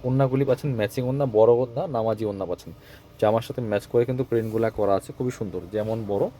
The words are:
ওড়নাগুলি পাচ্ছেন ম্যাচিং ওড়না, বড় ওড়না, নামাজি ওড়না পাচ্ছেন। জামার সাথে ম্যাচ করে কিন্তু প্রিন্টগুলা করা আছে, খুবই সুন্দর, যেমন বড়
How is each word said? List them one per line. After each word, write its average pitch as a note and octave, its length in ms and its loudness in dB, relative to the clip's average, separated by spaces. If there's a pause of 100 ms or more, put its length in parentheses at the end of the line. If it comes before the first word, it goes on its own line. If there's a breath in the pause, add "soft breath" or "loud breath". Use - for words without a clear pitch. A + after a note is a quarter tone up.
ওড়নাগুলি C3 420 2
পাচ্ছেন C3+ 220 0 (100)
ম্যাচিং A2 300 -2
ওড়না, C#3 160 -2 (120)
বড় A2+ 140 8 (100)
ওড়না, B2 200 -4 (140)
নামাজি A2 340 -2
ওড়না F#2+ 200 -6
পাচ্ছেন। E2+ 220 -8 (480 loud breath)
জামার A2 260 4
সাথে - 140 -8 (100)
ম্যাচ G#2 220 0
করে B2 160 4
কিন্তু C3 220 -2
প্রিন্টগুলা A2+ 380 0 (100)
করা G2+ 200 2
আছে, - 180 -8
খুবই B2+ 220 -4
সুন্দর, F#2 220 -6 (140)
যেমন A2 240 -2 (140)
বড় G#2 120 0 (160)